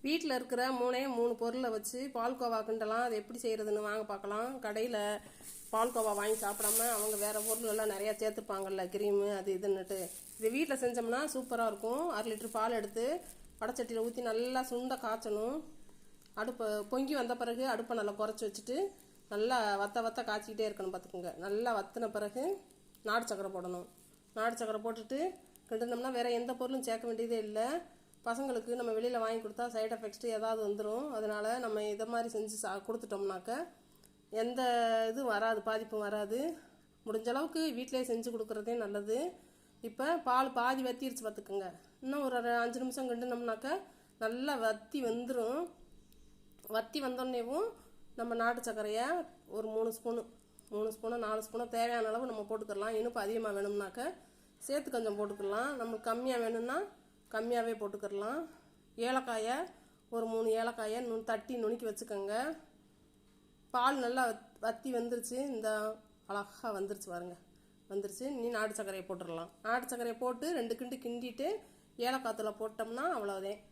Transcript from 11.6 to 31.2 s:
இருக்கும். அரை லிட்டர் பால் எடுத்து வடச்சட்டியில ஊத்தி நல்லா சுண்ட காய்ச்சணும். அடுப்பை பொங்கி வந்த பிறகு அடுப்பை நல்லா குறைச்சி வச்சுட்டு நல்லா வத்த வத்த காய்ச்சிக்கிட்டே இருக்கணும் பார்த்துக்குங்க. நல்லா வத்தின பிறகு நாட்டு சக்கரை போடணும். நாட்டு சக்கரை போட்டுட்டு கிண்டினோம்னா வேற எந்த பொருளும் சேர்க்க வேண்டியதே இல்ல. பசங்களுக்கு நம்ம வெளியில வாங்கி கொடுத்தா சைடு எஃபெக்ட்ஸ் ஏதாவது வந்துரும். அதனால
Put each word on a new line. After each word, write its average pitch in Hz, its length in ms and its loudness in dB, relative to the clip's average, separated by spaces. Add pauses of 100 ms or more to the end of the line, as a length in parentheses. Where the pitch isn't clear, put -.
இருக்கும். 220 420 0
அரை 214 180 0
லிட்டர் 220 240 -4
பால் 226 260 2
எடுத்து 214 280 0 (500)
வடச்சட்டியில 226 480 -2
ஊத்தி 233 180 -2
நல்லா 240 400 2
சுண்ட 254 360 0
காய்ச்சணும். 220 600 0 (800)
அடுப்பை 233 300 -2 (160)
பொங்கி 262 320 2
வந்த 247 200 2
பிறகு 240 320 0
அடுப்பை 226 280 0
நல்லா 202 180 0
குறைச்சி 214 300 -2
வச்சுட்டு 220 340 -2 (540)
நல்லா 226 260 4 (200)
வத்த 202 240 0
வத்த 226 200 0
காய்ச்சிக்கிட்டே 214 440 -2
இருக்கணும் 190 280 -2
பார்த்துக்குங்க. 180 440 -6
நல்லா 208 360 0
வத்தின 220 380 0
பிறகு 208 320 -2 (640)
நாட்டு 226 220 2
சக்கரை 196 220 -2
போடணும். 180 380 -4 (480)
நாட்டு 226 220 2
சக்கரை 220 220 0
போட்டுட்டு 226 400 -2 (460)
கிண்டினோம்னா 240 460 0
வேற 240 180 2
எந்த 240 240 0
பொருளும் 254 300 -2
சேர்க்க 226 240 -2
வேண்டியதே 226 300 0
இல்ல. 214 220 -2 (640)
பசங்களுக்கு 240 520 0
நம்ம 240 160 0
வெளியில 240 280 2
வாங்கி 226 200 2
கொடுத்தா 220 280 -4
சைடு 226 260 0
எஃபெக்ட்ஸ் 226 340 -6
ஏதாவது 220 340 2
வந்துரும். 214 500 0
அதனால 214 340 0 (140)